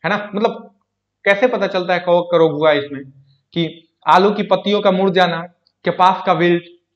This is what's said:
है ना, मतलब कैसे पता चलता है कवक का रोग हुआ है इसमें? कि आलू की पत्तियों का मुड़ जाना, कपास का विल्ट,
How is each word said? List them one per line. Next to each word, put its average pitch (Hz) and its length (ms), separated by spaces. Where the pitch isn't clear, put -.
है 165 60
ना, - 240
मतलब 208 340
कैसे 202 240
पता 202 200
चलता 180 260
है 170 60
कवक 175 300
का 175 80
रोग 160 140
हुआ 151 180
है 147 80
इसमें? 143 240
कि 165 340
आलू 185 260
की 202 120
पत्तियों 196 380
का 196 100
मुड़ 190 200
जाना, 170 300
कपास 185 400
का 190 100
विल्ट, 170 280